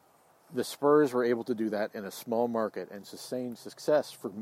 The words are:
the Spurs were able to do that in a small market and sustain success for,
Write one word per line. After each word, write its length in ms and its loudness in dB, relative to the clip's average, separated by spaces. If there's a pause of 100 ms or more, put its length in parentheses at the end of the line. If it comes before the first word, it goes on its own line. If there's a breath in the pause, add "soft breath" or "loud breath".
(520)
the 120 -2
Spurs 480 4
were 120 2
able 200 2
to 100 -2
do 160 0
that 240 -2
in 120 -8
a 40 -8
small 380 -2
market 420 -4
and 160 -14
sustain 480 -8
success 560 0
for, 320 -10